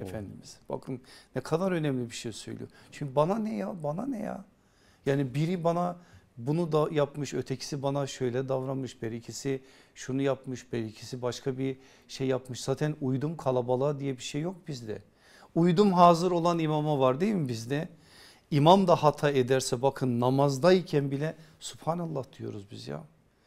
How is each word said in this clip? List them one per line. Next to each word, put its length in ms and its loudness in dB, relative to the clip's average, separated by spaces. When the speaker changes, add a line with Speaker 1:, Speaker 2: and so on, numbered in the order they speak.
Speaker 1:
Doğru. 80 -10
Speaker 2:
Efendimiz. 480 -12
Bakın 320 -8
ne 60 -4
kadar 320 -2
önemli 380 -2
bir 40 -14
şey 180 -10
söylüyor. 360 -12
Çünkü 240 -10
bana 220 2
ne 180 -4
ya, 260 -6
bana 240 -6
ne 120 -6
ya? 260 -8
Yani 280 0
biri 300 0
bana 320 0
bunu 360 -2
da 200 4
yapmış, 420 -2
ötekisi 480 -6
bana 240 -2
şöyle 420 -4
davranmış, 540 -4
berikisi 600 -8
şunu 280 -6
yapmış, 500 -4
berikisi 500 -8
başka 360 -6
bir 180 -4
şey 180 -6
yapmış. 340 -4
Zaten 400 -2
uydum 360 -2
kalabalığa 640 0
diye 160 -4
bir 60 -16
şey 180 -6
yok 160 -6
bizde. 340 -10
Uydum 380 6
hazır 380 8
olan 280 2
imama 400 2
var 220 4
değil 140 2
mi 140 -2
bizde? 400 -4
İmam 360 8
da 100 8
hata 340 4
ederse 520 2
bakın 380 0
namazdayken 920 2
bile 260 -6
"Subhanallah" 640 -6
diyoruz 320 -10
biz 180 -14
ya. 160 -10